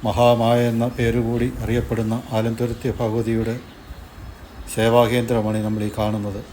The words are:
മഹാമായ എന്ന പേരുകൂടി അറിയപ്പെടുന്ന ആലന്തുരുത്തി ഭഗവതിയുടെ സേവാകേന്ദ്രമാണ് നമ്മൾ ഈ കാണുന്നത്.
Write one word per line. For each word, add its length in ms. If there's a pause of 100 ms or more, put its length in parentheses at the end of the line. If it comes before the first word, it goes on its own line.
മഹാമായ 540 (140)
എന്ന 140 (120)
പേരുകൂടി 500 (140)
അറിയപ്പെടുന്ന 520 (220)
ആലന്തുരുത്തി 520 (100)
ഭഗവതിയുടെ 580 (1160)
സേവാകേന്ദ്രമാണ് 920
നമ്മൾ 180
ഈ 160
കാണുന്നത്. 420 (120)